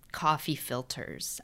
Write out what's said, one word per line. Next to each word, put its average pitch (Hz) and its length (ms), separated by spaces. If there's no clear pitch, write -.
coffee 156 420
filters. - 880